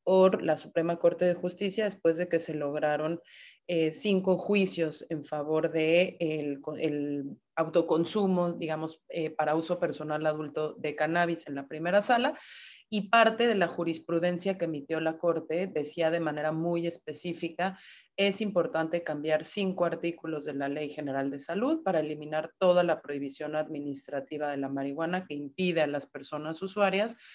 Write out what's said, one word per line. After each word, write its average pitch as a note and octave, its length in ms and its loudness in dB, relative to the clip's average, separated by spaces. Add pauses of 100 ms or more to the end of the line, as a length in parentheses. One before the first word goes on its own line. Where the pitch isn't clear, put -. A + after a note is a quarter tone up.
por F#3 380 6
la D#3 140 2
Suprema E3+ 420 -2
Corte E3+ 280 4
de F3 80 4
Justicia F#3 500 -2
después E3 320 2
de F3 120 -2
que E3 120 2
se D#3+ 140 -6
lograron, D3+ 640 0 (480)
eh, D#3+ 240 2
cinco F#3 440 2
juicios F#3 720 0
en D3+ 160 -6
favor D#3 460 0
de E3 480 4
el D3 420 -2
co-, D3+ 160 -8
el C#3+ 600 -4 (180)
autoconsumo, E3+ 1000 2
digamos, D#3+ 560 -6
eh, D#3+ 220 -4
para D3+ 240 0
uso E3 240 0
personal D#3 480 -4
adulto D#3 520 -2
de D3 180 -4
cannabis E3+ 500 0
en C#3+ 80 -8
la C#3 140 -8
primera E3+ 340 2
sala, B3 360 2 (520)
y G#3 180 -2
parte A#3 400 6
de A3+ 60 4
la F#3 140 4
jurisprudencia F3 920 -2
que E3+ 80 0
emitió D#3+ 340 -4
la D#3+ 160 0
Corte E3 500 0
decía D#3+ 440 0
de E3+ 100 0
manera D3+ 320 -2
muy E3+ 340 0
específica, E3+ 920 -6 (400)
es G3 240 2
importante E3+ 600 0
cambiar D#3 440 0
cinco F#3 400 0
artículos E3 580 -6
de D3+ 80 -6
la C#3 160 -2
Ley D3 220 -4
General C#3 400 -4
de C#3 100 -8
Salud C4 420 -2
para F3 180 2
eliminar D3+ 580 -4
toda F3+ 260 6
la D#3+ 160 2
prohibición D3 560 -6
administrativa D3 920 -4
de C#3+ 80 -4
la C#3 100 -2
marihuana D3 580 -2
que D3 80 -8
impide D#3+ 460 0
a D3+ 60 4
las C#3+ 200 -4
personas D3+ 540 -10
usuarias G3 560 0 (180)